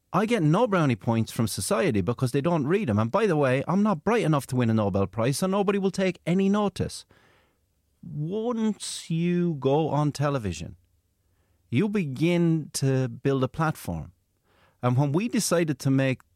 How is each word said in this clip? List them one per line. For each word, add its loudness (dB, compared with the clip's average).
I 2
get 0
no 4
brownie 2
points -2
from 0
society 0
because -2
they 0
don't 0
read 0
'em. 2
And 0
by 2
the 2
way, 2
I'm 2
not 0
bright 2
enough 0
to -4
win 2
a 2
Nobel 2
Prize, -2
so 0
nobody 0
will 0
take -2
any 2
notice. -2
Once -4
you 0
go 2
on 0
television, -4
you 0
begin 0
to 0
build -2
a -2
platform. -6
And 0
when 2
we 0
decided 0
to 0
make 0